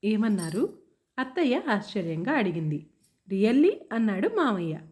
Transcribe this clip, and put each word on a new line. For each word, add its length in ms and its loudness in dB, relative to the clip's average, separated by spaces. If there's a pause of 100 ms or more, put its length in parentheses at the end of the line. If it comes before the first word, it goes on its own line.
"ఏమన్నారు?" 640 0 (500)
అత్తయ్య 480 0
ఆశ్చర్యంగా 640 -2
అడిగింది. 560 -2 (460)
"Really?" 380 4 (200)
అన్నాడు 360 0
మావయ్య. 520 0 (120)